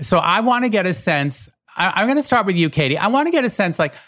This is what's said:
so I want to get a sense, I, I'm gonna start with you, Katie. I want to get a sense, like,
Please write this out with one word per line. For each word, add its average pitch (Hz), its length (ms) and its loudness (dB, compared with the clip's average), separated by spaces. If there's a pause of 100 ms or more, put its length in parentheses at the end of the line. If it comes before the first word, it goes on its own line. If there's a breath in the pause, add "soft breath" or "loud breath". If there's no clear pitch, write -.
so 175 180 2
I 180 200 2
want 240 260 0
to 247 40 2
get 208 180 0
a 180 80 0
sense, 143 560 -2 (260)
I, 180 200 0
I'm 202 100 0
gonna 277 160 0
start 233 240 2
with 190 80 0
you, 165 160 2
Katie. 147 260 0
I 180 120 0
want 277 180 2
to 339 60 -2
get 285 120 2
a 240 60 -2
sense, 180 300 -2
like, 147 140 -2 (140 loud breath)